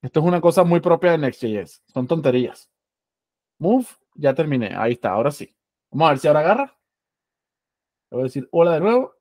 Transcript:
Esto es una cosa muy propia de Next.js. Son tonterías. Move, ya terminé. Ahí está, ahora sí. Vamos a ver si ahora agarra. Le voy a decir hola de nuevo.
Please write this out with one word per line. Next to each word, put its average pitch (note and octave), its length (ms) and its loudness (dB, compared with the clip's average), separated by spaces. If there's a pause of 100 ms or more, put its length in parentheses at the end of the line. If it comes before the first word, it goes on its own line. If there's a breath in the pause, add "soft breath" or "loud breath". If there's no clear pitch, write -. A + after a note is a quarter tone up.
Esto C#3+ 200 -2
es D#3 60 0
una F3 140 2
cosa E3+ 220 4
muy E3+ 160 4
propia E3+ 320 2
de E3 80 0
Next.js. A2+ 680 -6
Son B2+ 200 -6
tonterías. C3 640 -2 (880)
Move, A3+ 280 0 (280)
ya C#3+ 180 0
terminé. C3 440 -2
Ahí A2+ 160 -2
está, A#2 180 -4
ahora C3+ 220 0
sí. - 200 -16 (380)
Vamos D3+ 160 0
a D3+ 40 6
ver C#3 100 0
si D#3+ 80 0
ahora D3+ 120 4
agarra. A3 380 -2 (1300)
Le - 40 -18
voy B2 60 -4
a C3 40 -2
decir C3 280 -8
hola E3+ 220 4
de D3+ 60 -2
nuevo. A#3+ 400 -2